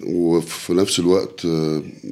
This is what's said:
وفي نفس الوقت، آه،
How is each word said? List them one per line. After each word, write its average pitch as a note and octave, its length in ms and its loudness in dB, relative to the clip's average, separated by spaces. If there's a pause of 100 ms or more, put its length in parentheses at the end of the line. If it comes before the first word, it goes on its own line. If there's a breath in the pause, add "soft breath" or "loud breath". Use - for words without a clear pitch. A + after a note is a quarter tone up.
وفي E2+ 680 0
نفس F#2+ 260 2
الوقت، F2 460 0
آه، D#2+ 380 0 (300)